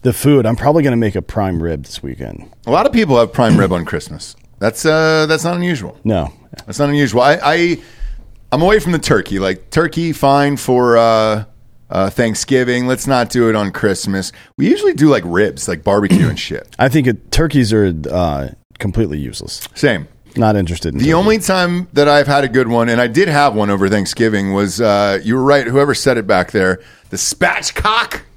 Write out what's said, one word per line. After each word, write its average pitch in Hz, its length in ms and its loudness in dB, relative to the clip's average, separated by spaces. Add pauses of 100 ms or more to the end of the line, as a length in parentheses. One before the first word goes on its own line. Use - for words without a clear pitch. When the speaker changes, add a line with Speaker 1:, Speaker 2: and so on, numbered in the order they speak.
Speaker 1:
the 127 100 0
food. 135 340 2
I'm 117 100 0
probably 151 280 2
gonna 127 120 2
make 110 200 0
a 90 60 -4
prime 92 380 -4
rib 80 240 -4
this - 160 -16
weekend. 62 480 -12 (160)
Speaker 2:
A 113 60 -6
lot 185 160 2
of 277 60 0
people 185 260 2
have 117 140 2
prime 110 260 4
rib 98 140 2
on 85 120 -4
Christmas. - 520 -10 (220)
That's, 110 260 -4
uh, 156 420 2
that's 156 160 0
not 175 140 -2
unusual. 175 480 -4
Speaker 1:
No. 85 300 -2 (320)
Speaker 2:
That's - 120 -12
not 143 120 0
unusual. 127 320 2
I, 143 200 4
I, 170 360 0 (720)
I'm 135 80 2
away 202 180 4
from 175 140 0
the 160 60 0
turkey. 101 400 0
Like, 92 320 -4
turkey, 165 420 -2
fine 143 460 2
for, 123 400 2
uh, 110 460 2 (440)
uh, 95 220 -2
Thanksgiving. 123 760 0
Let's 127 200 -2
not 123 240 0
do 120 180 2
it 110 80 2
on 101 160 -2
Christmas. 98 600 -4 (260)
We 139 100 0
usually 403 240 2
do, 151 160 4
like, 123 160 2
ribs, 87 420 -2
like, 85 160 -6
barbecue 101 460 2
and 101 100 -4
shit. - 340 -10
Speaker 1:
<clears throat> - 60 -20
I 131 120 2
think 135 160 2
it, - 260 -4
turkeys 139 400 2
are, 104 180 2 (200)
uh, 73 380 -2 (300)
completely 95 400 -4
useless. - 560 -12
Speaker 2:
Same. 104 320 -2 (300)
Speaker 1:
Not 110 200 2
interested 85 360 -4
in 67 60 -6
Speaker 2:
The 123 80 0
Speaker 1:
turkey. 160 80 2
Speaker 2:
only 214 240 2
time 180 560 -2
that 143 120 4
I've 147 200 4
had 143 180 2
a 135 40 -4
good 120 200 0
one, 117 220 2
and 117 100 2
I 123 60 2
did 151 220 0
have 147 260 2
one 104 160 0
over 98 180 0
Thanksgiving, 101 640 -2
was, 98 260 -2
uh, 101 460 2
you 113 120 0
were 131 60 0
right, 139 240 2
whoever 139 280 2
said 123 240 0
it 104 80 -6
back 92 240 0
there, 92 300 0 (280)
the 95 80 -12
spatchcock. - 1040 -4 (160)